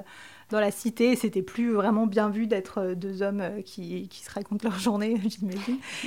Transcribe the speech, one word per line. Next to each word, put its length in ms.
dans 120
la 100
cité. 420
Et 40
c'était 260
plus 300
vraiment 340
bien 240
vu 160
d'être, 320
euh, 160
deux 260
hommes, 220
euh, 180
qui, 480
qui 160
se 60
racontent 360
leur 120
journée, 420
<laughs> 80
j'imagine. 480